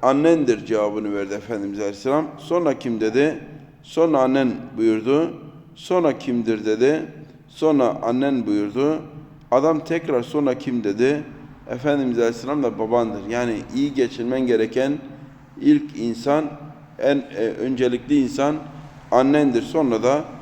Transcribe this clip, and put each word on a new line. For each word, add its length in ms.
"Annendir." 640
cevabını 500
verdi 180
Efendimiz 460
Aleyhisselam. 460
"Sonra 400
kim?" 220
dedi. 380
"Sonra 380
annen." 320
buyurdu. 580
"Sonra 440
kimdir?" 460
dedi. 480
"Sonra 540
annen." 440
buyurdu. 560
Adam 340
tekrar, 380
"Sonra 360
kim?" 260
dedi. 380
Efendimiz 480
Aleyhisselam 440
da, 160
"Babandır." 500
Yani 280
iyi 200
geçinmen 520
gereken 520
ilk 360
insan, 480
en, 180
e, 240
öncelikli 840
insan 340
annendir, 520
sonra 400
da 220